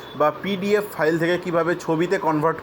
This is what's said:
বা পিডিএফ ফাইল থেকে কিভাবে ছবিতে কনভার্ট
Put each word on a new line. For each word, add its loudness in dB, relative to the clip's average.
বা 4
পিডিএফ 0
ফাইল 0
থেকে 2
কিভাবে 0
ছবিতে 0
কনভার্ট 0